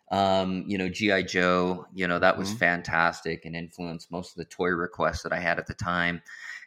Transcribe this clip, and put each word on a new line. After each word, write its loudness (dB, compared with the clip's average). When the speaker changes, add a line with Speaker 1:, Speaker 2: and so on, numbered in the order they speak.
Speaker 1:
Um, 2
you -2
know, 0
G 2
I 4
Joe, 2
you -2
know, 2
that 4
was -4
Speaker 2:
Mm-hmm. -6
Speaker 1:
fantastic 0
and -10
influenced -10
most -8
of -20
the -6
toy 0
requests 0
that -4
I 0
had 0
at -6
the -10
time. -2